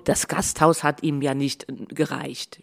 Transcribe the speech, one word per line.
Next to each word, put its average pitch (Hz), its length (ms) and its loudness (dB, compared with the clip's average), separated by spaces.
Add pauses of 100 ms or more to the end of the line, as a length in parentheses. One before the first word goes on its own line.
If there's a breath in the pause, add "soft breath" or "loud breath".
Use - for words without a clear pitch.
das - 240 0
Gasthaus 160 560 2
hat 147 180 2
ihm 143 200 0
ja 139 120 0
nicht, 139 340 -2
äh, 139 40 -8 (160)
gereicht. - 760 -6